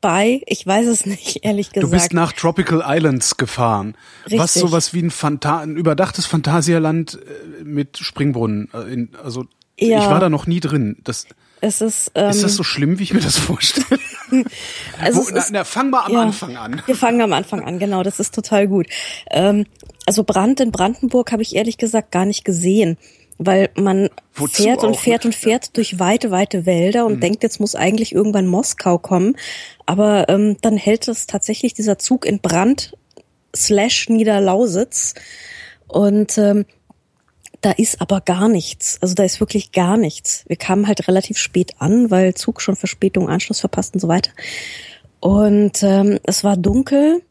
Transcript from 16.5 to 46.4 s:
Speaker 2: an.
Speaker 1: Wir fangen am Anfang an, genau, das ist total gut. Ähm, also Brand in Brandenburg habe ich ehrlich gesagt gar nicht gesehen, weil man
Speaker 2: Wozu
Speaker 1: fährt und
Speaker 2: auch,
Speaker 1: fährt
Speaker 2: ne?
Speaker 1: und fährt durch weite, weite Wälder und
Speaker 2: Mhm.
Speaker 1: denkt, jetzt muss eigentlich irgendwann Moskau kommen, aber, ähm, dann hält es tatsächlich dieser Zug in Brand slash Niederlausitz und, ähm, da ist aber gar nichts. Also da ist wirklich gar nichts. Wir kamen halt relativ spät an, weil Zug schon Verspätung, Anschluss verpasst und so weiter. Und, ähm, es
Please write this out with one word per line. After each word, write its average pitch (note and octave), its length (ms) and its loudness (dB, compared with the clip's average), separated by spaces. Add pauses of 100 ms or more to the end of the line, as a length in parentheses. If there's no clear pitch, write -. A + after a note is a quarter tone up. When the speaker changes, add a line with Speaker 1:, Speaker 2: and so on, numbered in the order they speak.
Speaker 2:
an. A#2 300 -8
Speaker 1:
Wir B3+ 100 0
fangen A#3+ 260 2
am G#3 100 2
Anfang F#3+ 320 -2
an, F3 140 -8
genau, F#3+ 240 -2
das G3 180 -4
ist - 140 -6
total G#3 340 0
gut. F#3+ 180 0 (440)
Ähm, G3+ 340 2 (420)
also G#3 180 0
Brand G#3+ 360 2
in A#3+ 120 2
Brandenburg A#3 600 0
habe G#3+ 100 -2
ich - 140 -8
ehrlich A3+ 220 -2
gesagt A3 320 -2
gar F3+ 160 0
nicht G3+ 180 -4
gesehen, F3+ 520 2 (420)
weil F#3+ 380 2
man G3 320 2 (260)
Speaker 2:
Wozu C#3+ 280 -2
Speaker 1:
fährt A#3+ 200 2
und A3 140 2
Speaker 2:
auch, - 40 -6
Speaker 1:
fährt A#3 240 2
Speaker 2:
ne? A#3 40 2
Speaker 1:
und A3+ 60 -2
fährt - 420 -2
durch G3+ 240 -4
weite, G#3 300 2
weite F#3 360 0
Wälder F#3 400 2
und G#3+ 100 0
Speaker 2:
Mhm. B2 40 -4
Speaker 1:
denkt, F#3 220 -2
jetzt A3+ 180 -2
muss G#3 140 -2
eigentlich A3 400 0
irgendwann G3+ 320 2
Moskau F3+ 520 0
kommen, F#3+ 380 0 (500)
aber, G3+ 420 2
ähm, G3+ 340 4
dann A3 160 2
hält G#3 300 2
es - 180 -6
tatsächlich - 480 -4
dieser G#3+ 240 0
Zug - 280 -2
in G3+ 140 0
Brand F#3+ 560 0 (580)
slash G#3 540 0
Niederlausitz G#3 1080 2 (720)
und, G3+ 520 2
ähm, G#3 260 4 (960)
da G3+ 120 2
ist - 300 0
aber F#3+ 180 0
gar F#3 300 2
nichts. - 500 -2
Also F#3 140 -2
da G3+ 100 2
ist - 160 -2
wirklich - 320 -4
gar F#3 240 2
nichts. - 520 -2
Wir E3+ 80 -2
kamen G3+ 300 0
halt G#3 220 0
relativ F#3+ 300 0
spät - 400 -2
an, A3 320 2
weil F#3 240 4
Zug - 260 -6
schon F#3+ 160 -2
Verspätung, - 540 -2
Anschluss F#3+ 300 -4
verpasst - 340 -4
und F#3 60 0
so E3+ 80 -2
weiter. E3+ 240 0 (880)
Und, G#3 640 2
ähm, G3+ 420 4
es - 200 -2